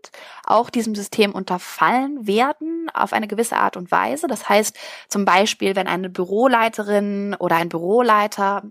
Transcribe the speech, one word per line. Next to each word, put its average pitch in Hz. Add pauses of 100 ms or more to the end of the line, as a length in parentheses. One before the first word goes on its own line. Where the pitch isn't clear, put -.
(440)
auch 233
diesem 220
System 202
unterfallen 208
werden 311
auf -
eine 220
gewisse 208
Art 196
und 180
Weise. 254
Das 254
heißt, 208 (320)
zum 202
Beispiel, 196
wenn 185
eine 180
Büroleiterin 202
oder 170
ein 175
Büroleiter 202